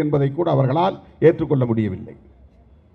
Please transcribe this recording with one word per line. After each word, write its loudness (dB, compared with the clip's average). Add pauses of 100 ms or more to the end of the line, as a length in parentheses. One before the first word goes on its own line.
என்பதை 0
கூட -4
அவர்களால் 0 (320)
ஏற்றுக்கொள்ள 2
முடியவில்லை. -4 (800)